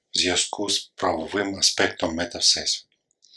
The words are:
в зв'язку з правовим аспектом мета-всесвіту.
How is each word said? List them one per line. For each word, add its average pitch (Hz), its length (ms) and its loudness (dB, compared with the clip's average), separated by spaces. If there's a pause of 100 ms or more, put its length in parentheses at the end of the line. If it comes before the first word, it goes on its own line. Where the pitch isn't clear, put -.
(120)
в - 60 -2
зв'язку 92 520 0
з - 240 -2
правовим 98 600 -2
аспектом 95 580 0
мета-всесвіту. - 840 0 (400)